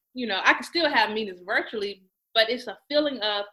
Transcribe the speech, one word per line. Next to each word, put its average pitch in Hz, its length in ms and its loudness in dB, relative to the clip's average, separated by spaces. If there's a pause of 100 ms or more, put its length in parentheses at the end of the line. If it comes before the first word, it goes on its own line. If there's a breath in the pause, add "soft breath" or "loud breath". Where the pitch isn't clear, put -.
(140)
you 254 120 -6
know, 190 180 -2
I 285 100 6
can 302 100 -2
still 320 280 0
have 214 200 4
meetings 202 340 -6
virtually, 202 560 -4 (320)
but 220 160 4
it's 247 160 -4
a 196 120 -12 (100)
feeling 285 320 2
of, 208 320 -2